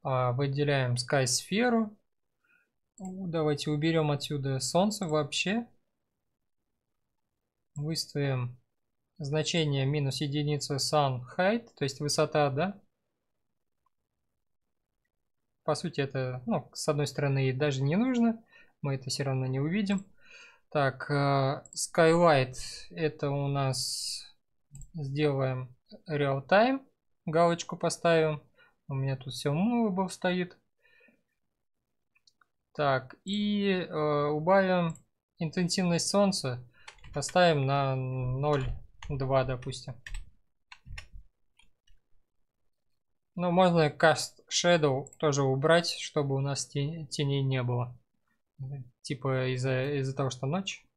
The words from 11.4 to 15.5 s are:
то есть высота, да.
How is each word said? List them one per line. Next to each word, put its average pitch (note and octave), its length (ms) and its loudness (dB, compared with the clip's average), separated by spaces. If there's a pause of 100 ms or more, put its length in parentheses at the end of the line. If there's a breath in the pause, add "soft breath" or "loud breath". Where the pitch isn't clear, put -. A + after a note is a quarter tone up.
то C#3+ 80 -2
есть C3+ 160 -6
высота, D3 480 0
да. E3 300 -2 (2750)